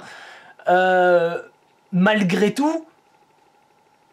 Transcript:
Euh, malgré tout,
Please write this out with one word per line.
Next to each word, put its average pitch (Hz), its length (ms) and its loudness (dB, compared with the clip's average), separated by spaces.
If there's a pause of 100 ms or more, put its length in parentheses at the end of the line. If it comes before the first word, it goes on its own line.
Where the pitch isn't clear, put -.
(680)
Euh, 180 720 2 (520)
malgré 202 640 0
tout, 320 320 -4 (1300)